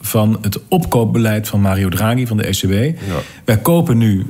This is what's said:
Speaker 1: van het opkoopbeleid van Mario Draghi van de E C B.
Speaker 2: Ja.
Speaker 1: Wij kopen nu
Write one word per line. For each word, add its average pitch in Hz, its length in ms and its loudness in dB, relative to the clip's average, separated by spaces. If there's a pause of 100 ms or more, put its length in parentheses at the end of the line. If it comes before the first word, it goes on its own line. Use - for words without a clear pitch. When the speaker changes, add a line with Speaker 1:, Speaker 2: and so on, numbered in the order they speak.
Speaker 1:
van 110 400 0
het 104 280 -4
opkoopbeleid 113 800 0
van 104 120 0
Mario 95 280 2
Draghi 110 380 0
van 113 100 -2
de 104 120 -2
E - 20 -2
C 95 160 -2
B. 92 60 0 (340)
Speaker 2:
Ja. 95 80 -4 (300)
Speaker 1:
Wij 110 140 2
kopen 170 400 2
nu 104 320 2